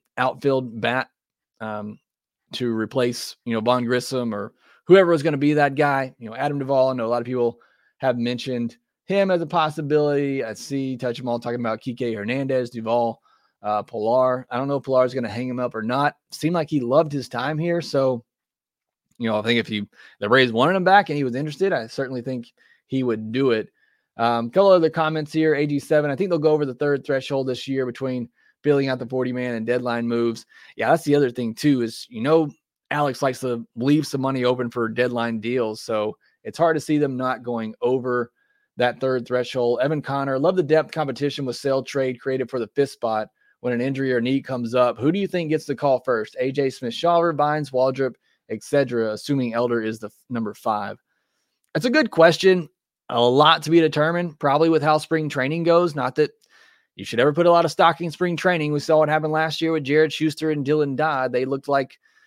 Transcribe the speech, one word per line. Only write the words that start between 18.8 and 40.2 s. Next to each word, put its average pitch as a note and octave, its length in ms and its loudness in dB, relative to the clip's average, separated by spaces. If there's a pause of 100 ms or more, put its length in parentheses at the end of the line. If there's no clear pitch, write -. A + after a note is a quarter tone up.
you A#2 100 -2
know, G#2+ 100 0
I G#2 40 -4
think A#2 160 2
if G#2+ 80 -2
he, G#2 220 -6 (320)
the G#2 80 -2
Rays B2+ 240 6
wanted C#3 240 2
him F#3 80 0
back F#3+ 240 6
and D3 80 -4
he C#3+ 80 -2
was A#2+ 100 -4
interested, D3+ 380 -2
I A#2 160 -4
certainly B2+ 340 -6
think B2+ 240 -8 (400)
he C3+ 160 -2
would A2 300 -2
do C3 180 2
it. A2 180 0 (480)
Um, A#2 340 0
couple G3 200 6
other E3 200 6
comments D#3 420 -2
here. D#3+ 240 4
A D3 100 0
G C#3+ 140 -2
seven, D3+ 280 2
I C#3+ 60 -2
think F#3 160 -2
they'll E3+ 80 0
go D3+ 140 4
over D3+ 120 2
the C3 100 -4
third C#3+ 300 -2
threshold C3+ 440 -2
this B2+ 180 -6
year C3 180 -2
between B2 440 -6 (340)
filling C#3 260 2
out B2+ 100 -2
the B2 80 -8
forty-man B2 480 -2
and A2+ 120 -6
deadline A#2+ 420 -2
moves. A#2 380 -2 (300)
Yeah, A2+ 140 0
that's D#3 140 2
the C#3+ 100 2
other C#3+ 160 4
thing, A#2 240 -6
too, C#3 280 2
is, - 260 -8
you A2+ 140 -10
know, D#3 260 2 (420)
Alex D3 320 -2
likes C3 180 -2
to A#2+ 260 -4 (100)
leave C#3+ 300 2
some C#3 160 -4
money C3+ 220 -2
open B2 260 0
for A#2 180 -2
deadline A#2 500 -2
deals. A2 440 -4
So G#2+ 340 -4 (280)
it's A2 120 -12
hard E3 200 2
to D3 40 -2
see D3+ 160 -2
them C#3 200 0
not B2+ 260 -4
going A2+ 400 -6
over B2 500 0 (460)
that B2 220 0
third C3 260 -2
threshold. B2 560 0
Evan D3 180 -2
Connor, C#3 380 -4